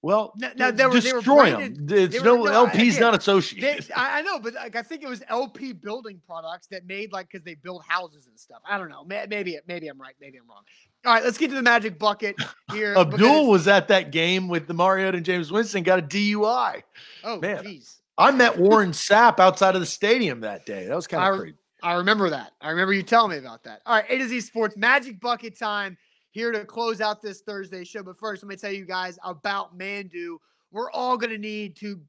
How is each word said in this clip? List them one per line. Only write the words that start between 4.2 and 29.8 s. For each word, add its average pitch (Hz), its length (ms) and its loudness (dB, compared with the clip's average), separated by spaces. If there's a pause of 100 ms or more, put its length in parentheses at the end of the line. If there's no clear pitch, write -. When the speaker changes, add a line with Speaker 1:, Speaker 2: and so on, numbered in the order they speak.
Speaker 2:
I - 20 -8
know, 349 180 -6
but, 226 140 -10
like, 226 200 -14
I 233 80 -6
think 311 200 -14
it 285 60 -12
was 233 200 -12
L 226 200 -4
P 247 260 -14
Building 208 520 -14
Products 165 420 -14
that 180 180 -16
made, 196 260 -12
like, 185 180 -12
'cause 185 140 -18
they 165 120 -18
build 170 300 -16
houses 160 400 -8
and 113 140 -20
stuff. 117 260 -20
I 202 120 -6
don't 180 100 -10
know. 139 160 -20
May-, 202 240 -10
maybe, 185 300 -8 (100)
maybe 170 200 -12
I'm 135 120 -18
right. 135 180 -20
Maybe 139 200 -20
I'm 117 100 -20
wrong. 101 140 -20 (420)
All 247 80 2
right, 226 100 4
let's 233 140 -2
get 294 140 -2
to 269 40 -10
the 269 80 -4
Magic 220 360 2
Bucket 208 360 -4 (200)
Speaker 1:
<laughs> - 180 -16
Speaker 2:
here 208 240 -4
Speaker 1:
Abdul 160 220 4
Speaker 2:
because 277 300 6
Speaker 1:
was 185 200 4
at 202 200 6
that 185 240 2
game 180 360 0
with 165 180 -4
the 170 80 -8
Mariota 190 440 0
and 165 80 -6
James 175 260 -4
Winston, 202 300 -2
got 185 160 4
a 175 40 -2
D 196 280 -2
U 208 160 0
I. 233 360 -2 (400)
Speaker 2:
Oh, 220 160 -10
Speaker 1:
Man, 175 260 -6
Speaker 2:
jeez. 180 340 -20 (180)
Speaker 1:
I 208 140 6
met 247 280 4
Warren 196 340 4
Sapp 214 480 4
outside 185 340 6
of 185 80 -2
the 160 40 -4
stadium 202 540 0
that 104 240 -10
day. 95 220 -10
That 123 100 -6
was - 100 -8
kinda 170 160 -4
Speaker 2:
I 190 60 2
re-, 196 100 -2
Speaker 1:
crazy. 160 180 -14 (280)
Speaker 2:
I 175 100 -2
remember 190 360 2
that. 135 300 -10
I 151 100 -10
remember 185 220 0
you 196 100 0
telling 220 300 4
me 151 60 -8
about 123 260 -18
that. 107 220 -20
All 226 100 2
right, 214 120 0
A 254 100 -2
to 262 100 -4
Z 240 140 -6
Sports, 214 340 -6
Magic 240 440 0
Bucket 233 380 -8
time 202 380 -6 (340)
here 226 220 -6
to 208 120 -6
close 226 360 -6
out 214 200 -4
this 196 200 -14
Thursday 190 420 -14
show. 190 220 -16
But 180 160 -20
first, 208 240 -10
let 202 40 -18
me 196 60 -12
tell 202 160 -12
you 196 160 -10
guys 185 380 -8
about 180 520 -8
Mandu. 180 600 -12 (340)